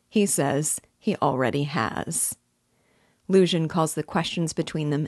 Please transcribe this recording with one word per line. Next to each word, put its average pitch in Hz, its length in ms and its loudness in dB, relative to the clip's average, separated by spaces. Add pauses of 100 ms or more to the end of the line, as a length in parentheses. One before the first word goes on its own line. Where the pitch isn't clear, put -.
he 208 180 2
says 143 540 0 (200)
he 190 180 -2
already 131 460 0
has. - 720 -4 (920)
Luzhin 180 400 4
calls 160 240 0
the 151 100 -4
questions 165 500 -2
between 156 360 -4
them 147 180 0